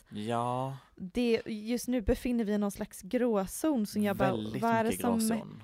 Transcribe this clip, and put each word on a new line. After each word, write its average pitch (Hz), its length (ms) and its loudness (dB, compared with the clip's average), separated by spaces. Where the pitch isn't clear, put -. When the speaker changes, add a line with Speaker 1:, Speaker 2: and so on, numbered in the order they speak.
Speaker 1:
Ja. 120 680 -2
Speaker 2:
Det, 233 500 0
just 220 420 -4
nu 247 120 2
befinner 233 440 2
vi 202 80 0
i 208 60 2
någon 202 120 0
slags - 320 -10
gråzon 226 840 0
som 208 160 -2
jag 202 140 0
bara, 196 160 4
Speaker 1:
Väldigt 220 300 -4
Speaker 2:
vad 233 80 2
är 226 140 4
det 226 60 0
Speaker 1:
mycket 185 100 -2
Speaker 2:
som 233 180 2
Speaker 1:
gråzon. 220 460 -2